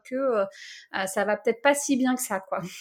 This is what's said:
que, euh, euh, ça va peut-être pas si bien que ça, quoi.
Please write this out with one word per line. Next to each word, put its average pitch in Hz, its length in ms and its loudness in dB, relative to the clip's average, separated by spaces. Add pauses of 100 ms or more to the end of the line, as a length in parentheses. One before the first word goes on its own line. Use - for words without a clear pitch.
que, 254 60 -6
euh, 247 300 2 (520)
euh, 190 100 -2
ça 196 200 -2
va 208 100 2
peut-être 226 240 -2
pas 285 140 6
si 285 240 0
bien 254 160 2
que 247 80 -4
ça, 190 180 -4
quoi. - 200 -6 (200)